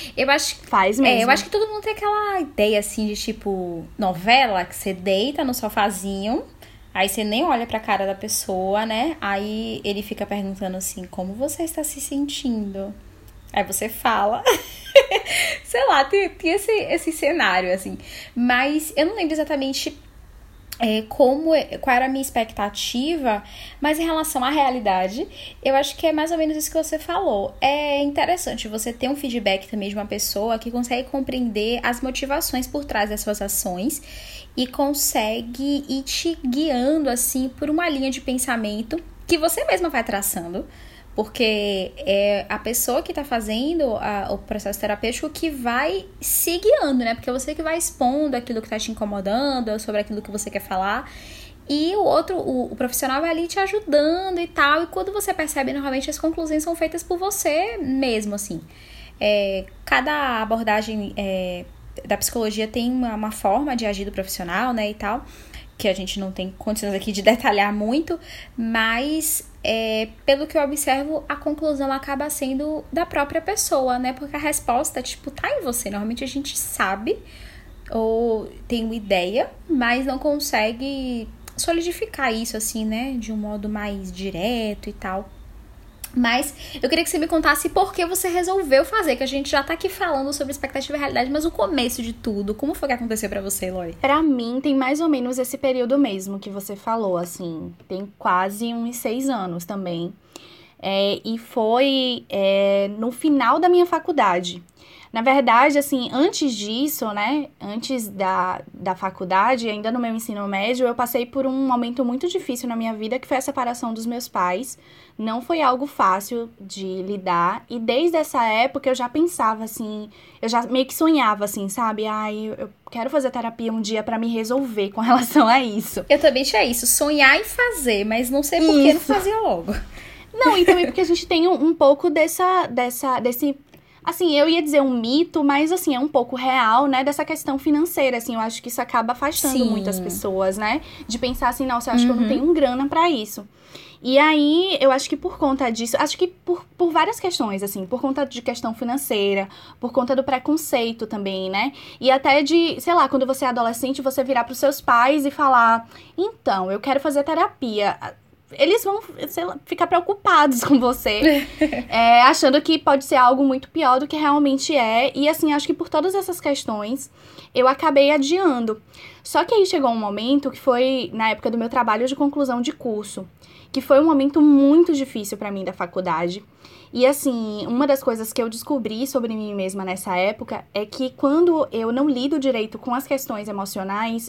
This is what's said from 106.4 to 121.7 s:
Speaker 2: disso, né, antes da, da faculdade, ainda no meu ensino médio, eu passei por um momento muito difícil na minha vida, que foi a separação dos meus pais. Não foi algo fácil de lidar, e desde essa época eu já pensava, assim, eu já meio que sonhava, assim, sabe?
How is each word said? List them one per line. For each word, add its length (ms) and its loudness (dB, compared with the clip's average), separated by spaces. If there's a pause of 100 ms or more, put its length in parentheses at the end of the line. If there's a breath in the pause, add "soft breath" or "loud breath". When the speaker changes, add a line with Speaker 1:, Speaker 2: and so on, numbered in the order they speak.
Speaker 2:
disso, 580 -4
né, 360 -2 (120)
antes 460 -6
da, 560 -2 (100)
da 220 -4
faculdade, 720 0
ainda 220 -4
no 80 0
meu 160 -2
ensino 320 -6
médio, 400 0
eu 80 0
passei 320 -2
por 200 -2
um 200 0
momento 380 0
muito 240 -2
difícil 400 -4
na 80 -4
minha 180 -4
vida, 240 -4
que 80 -14
foi 100 0
a 40 0
separação 520 -4
dos 140 -8
meus 220 -6
pais. 500 -2 (400 soft breath)
Não 240 -4
foi 180 -2
algo 260 2
fácil 640 0 (120)
de 420 -8
lidar, 640 -2
e 120 -8
desde 360 2
essa 280 0
época 440 0
eu 60 2
já 140 -2
pensava, 560 0
assim, 440 -10 (320 loud breath)
eu 80 -2
já 140 2
meio 240 0
que 80 -10
sonhava, 500 4
assim, 240 -4
sabe? 380 -2